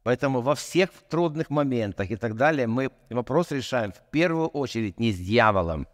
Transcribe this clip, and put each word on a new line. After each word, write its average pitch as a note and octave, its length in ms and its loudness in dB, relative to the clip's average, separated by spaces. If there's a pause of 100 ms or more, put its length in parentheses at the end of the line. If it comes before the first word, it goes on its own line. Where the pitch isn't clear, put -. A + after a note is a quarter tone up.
Поэтому B2+ 400 0
во C3+ 140 0
всех F3 340 0 (180)
трудных D#3+ 440 -2
моментах A#2+ 580 -2
и A2+ 60 -4
так A2 200 -4
далее C3+ 300 2
мы B2 240 -2 (220)
вопрос B2+ 400 -2
решаем B2 400 -2
в - 180 -20
первую D#3+ 380 2
очередь A2+ 520 -4
не A2+ 120 2
с F#2 80 -4
дьяволом F2+ 760 2